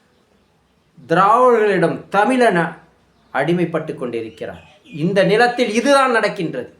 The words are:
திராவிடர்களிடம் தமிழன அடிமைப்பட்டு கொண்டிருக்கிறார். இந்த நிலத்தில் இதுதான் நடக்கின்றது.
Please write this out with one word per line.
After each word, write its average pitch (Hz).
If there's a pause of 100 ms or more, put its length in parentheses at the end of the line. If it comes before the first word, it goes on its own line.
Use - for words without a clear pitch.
(1080)
திராவிடர்களிடம் 208 (180)
தமிழன 220 (800)
அடிமைப்பட்டு 160
கொண்டிருக்கிறார். 113 (400)
இந்த 196 (120)
நிலத்தில் 240 (100)
இதுதான் 262
நடக்கின்றது. 160